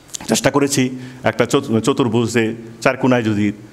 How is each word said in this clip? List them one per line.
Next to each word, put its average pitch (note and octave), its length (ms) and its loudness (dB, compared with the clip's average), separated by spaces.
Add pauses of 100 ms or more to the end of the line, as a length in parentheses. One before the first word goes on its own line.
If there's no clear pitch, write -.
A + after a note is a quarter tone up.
(280)
চেষ্টা A#2 220 2
করেছি। C#3 400 2 (320)
একটা A2 240 2
চতু-, A2+ 340 0
চতুর্ভুজে A2+ 760 0 (260)
চার C3 160 2
কোণায় B2 260 2
যদি G#2 300 0 (200)